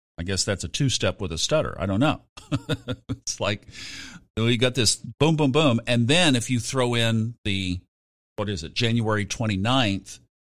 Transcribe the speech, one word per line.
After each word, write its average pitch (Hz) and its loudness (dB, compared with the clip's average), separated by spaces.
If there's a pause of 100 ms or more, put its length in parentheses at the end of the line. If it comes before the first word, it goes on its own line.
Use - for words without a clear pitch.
(200)
I 85 -8
guess 95 -2
that's 98 -4
a - -8
two-step 107 -2
with 90 -6
a 82 -4
stutter. - -2
I 90 -4
don't 98 0
know. 147 2 (300)
<laughs> - -6
It's - -8
like 104 -2 (720)
we 117 2
got 123 2
this 110 2
boom, 151 2
boom, 147 4
boom. 135 4
And 120 2
then 156 4
if 117 -2
you 123 0
throw 123 0
in 113 0
the, 95 -2 (560)
what 104 -4
is 92 -6
it, 80 -12
January 110 0
twenty-ninth 107 -2 (400)